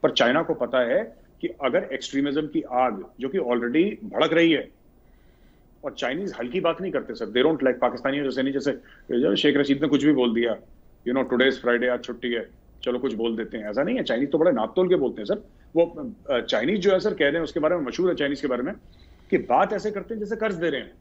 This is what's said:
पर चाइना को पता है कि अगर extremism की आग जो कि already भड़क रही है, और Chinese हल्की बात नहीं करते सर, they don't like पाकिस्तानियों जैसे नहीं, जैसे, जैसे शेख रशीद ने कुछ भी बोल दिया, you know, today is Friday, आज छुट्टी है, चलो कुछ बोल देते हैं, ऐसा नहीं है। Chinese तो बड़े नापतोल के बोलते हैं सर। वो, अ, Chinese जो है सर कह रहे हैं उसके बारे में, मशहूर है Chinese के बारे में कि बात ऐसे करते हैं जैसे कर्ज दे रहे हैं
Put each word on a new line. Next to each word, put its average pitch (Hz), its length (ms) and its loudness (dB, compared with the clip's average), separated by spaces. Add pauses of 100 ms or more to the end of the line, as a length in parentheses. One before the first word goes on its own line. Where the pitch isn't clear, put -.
पर 139 80 4
चाइना 131 320 4
को 160 100 -2
पता 127 260 -2
है 135 380 0 (240)
कि 170 60 -6
अगर 151 460 -2
extremism 143 540 -4
की 151 140 -2
आग 127 440 -2 (140)
जो 135 100 -4
कि 190 80 -2
already 123 760 0
भड़क 156 200 2
रही 165 180 4
है, 135 200 -2 (1120)
और - 100 -6
Chinese 156 460 -4
हल्की 123 200 -4
बात 165 220 0
नहीं 185 100 -4
करते 127 220 -4
सर, 113 120 -8
they 107 160 0
don't 156 180 4
like 127 220 2
पाकिस्तानियों 135 420 0
जैसे 131 200 -2
नहीं, 135 100 0
जैसे, 135 180 0
जैसे 135 640 -2
शेख 139 220 4
रशीद 139 240 2
ने 151 60 0
कुछ 135 160 2
भी 151 100 6
बोल 123 200 2
दिया, 117 240 0 (500)
you 123 100 0
know, 127 160 -2
today 127 220 4
is - 100 -8
Friday, 120 240 2
आज 123 140 -2
छुट्टी 120 300 -6
है, 110 160 -6 (340)
चलो 123 160 0
कुछ 127 140 -2
बोल 113 240 -2
देते 117 200 -6
हैं, 110 120 -8
ऐसा 135 140 0
नहीं 214 120 -2
है। 220 80 -2
Chinese 127 280 0
तो - 60 2
बड़े 165 140 6
नापतोल 127 380 2
के 180 60 6
बोलते 123 260 -2
हैं 104 40 -8
सर। 202 180 -2 (320)
वो, 151 360 0 (200)
अ, 123 80 2
Chinese 131 420 0
जो 196 100 4
है 185 80 4
सर 202 140 -2
कह 156 120 2
रहे 143 60 4
हैं 165 100 0
उसके 160 180 -4
बारे 156 160 2
में, 160 100 -2
मशहूर 180 240 0
है 165 60 0
Chinese 143 260 -2
के 147 60 -2
बारे 123 160 0
में 175 100 -6 (560)
कि 196 80 2
बात 185 360 2
ऐसे 214 180 -4
करते 202 220 -8
हैं 220 60 -8
जैसे 208 160 -4
कर्ज 214 200 -2
दे 165 140 0
रहे 135 120 -2
हैं - 200 -14